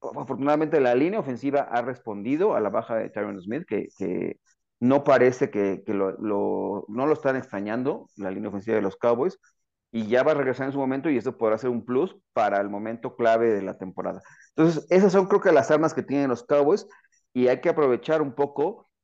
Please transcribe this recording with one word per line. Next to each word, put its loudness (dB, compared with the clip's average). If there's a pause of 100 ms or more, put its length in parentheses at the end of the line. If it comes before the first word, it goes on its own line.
Afortunadamente, 0
la 4
línea 2
ofensiva -2
ha -2
respondido -2
a 2
la 0
baja -4
de -4
Tyron -6
Smith, -8
que, -4
que -6 (380)
no 2
parece 4
que, -2
que -4
lo, 0
lo, -2
no -4
lo 2
están 0
extrañando, -6
la -6
línea -6
ofensiva -4
de 0
los -4
Cowboys, 0 (560)
y -4
ya 2
va 4
a 4
regresar -2
en -6
su -4
momento, -2
y 2
esto -4
podrá 2
ser -2
un -4
plus -2 (160)
para 2
el -2
momento -8
clave 2
de 0
la -8
temporada. -8 (340)
Entonces, 2
esas 4
son, 4
creo 2
que, 4
las 4
armas 2
que -4
tienen -2
los -4
Cowboys, 2 (460)
y 2
hay 2
que -2
aprovechar 2
un -4
poco -4 (160)